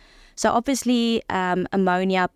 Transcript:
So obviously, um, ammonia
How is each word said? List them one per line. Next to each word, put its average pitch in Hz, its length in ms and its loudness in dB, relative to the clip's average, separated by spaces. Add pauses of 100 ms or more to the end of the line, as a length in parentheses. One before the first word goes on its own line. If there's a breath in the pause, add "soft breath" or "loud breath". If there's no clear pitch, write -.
(360 soft breath)
So - 160 0
obviously, 240 800 0
um, 180 440 -2
ammonia 185 640 2